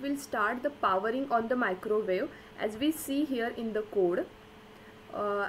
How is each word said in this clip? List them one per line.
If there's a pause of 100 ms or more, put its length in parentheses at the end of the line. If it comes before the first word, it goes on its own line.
will
start
the
powering
on
the
microwave. (320)
As
we
see
here
in
the
code, (880)
uh,